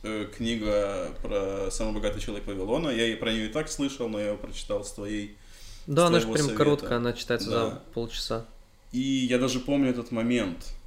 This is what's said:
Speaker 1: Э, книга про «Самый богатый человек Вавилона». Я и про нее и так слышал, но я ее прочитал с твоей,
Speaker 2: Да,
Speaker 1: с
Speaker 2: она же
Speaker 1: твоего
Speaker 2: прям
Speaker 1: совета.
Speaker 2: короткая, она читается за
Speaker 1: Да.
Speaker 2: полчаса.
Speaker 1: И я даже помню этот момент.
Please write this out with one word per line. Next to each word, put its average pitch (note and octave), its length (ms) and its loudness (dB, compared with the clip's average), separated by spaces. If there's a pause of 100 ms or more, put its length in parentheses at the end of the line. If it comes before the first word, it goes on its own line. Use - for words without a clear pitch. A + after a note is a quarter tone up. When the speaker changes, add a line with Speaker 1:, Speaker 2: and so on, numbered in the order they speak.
Speaker 1:
Э, G#2+ 240 -4 (100)
книга G#2 720 0 (140)
про G2 480 -2
«Самый A2 240 0
богатый G#2 260 -2
человек G#2 240 -6
Вавилона». G#2 440 0
Я A#2 180 2
и A#2 80 0
про A2+ 160 -2
нее A2 140 0
и G#2+ 40 -4
так - 200 -2
слышал, C3+ 400 -2
но G#2+ 100 -4
я G#2 60 -2
ее G#2 120 -2
прочитал G2+ 460 -6
с - 80 -8
твоей, G#2 440 -6 (520)
Speaker 2:
Да, D#3 180 4
Speaker 1:
с - 40 6
Speaker 2:
она E3+ 100 6
же - 60 2
Speaker 1:
твоего A2 100 -2
Speaker 2:
прям D3 100 4
Speaker 1:
совета. A2 180 0
Speaker 2:
короткая, C#3+ 360 4
она A#2 140 0
читается A2+ 360 -2
за A2 60 0 (140)
Speaker 1:
Да. A2 120 -8 (120)
Speaker 2:
полчаса. A#2 520 -4 (460)
Speaker 1:
И B2 80 0
я C3 400 4
даже B2+ 200 2
помню C#3 300 4
этот A#2+ 220 -2
момент. A2+ 600 0 (140)